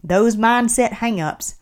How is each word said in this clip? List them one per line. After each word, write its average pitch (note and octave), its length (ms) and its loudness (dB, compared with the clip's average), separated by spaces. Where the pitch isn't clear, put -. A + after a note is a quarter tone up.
those G#3 320 2
mindset A#3 580 0
hang-ups G3+ 680 -6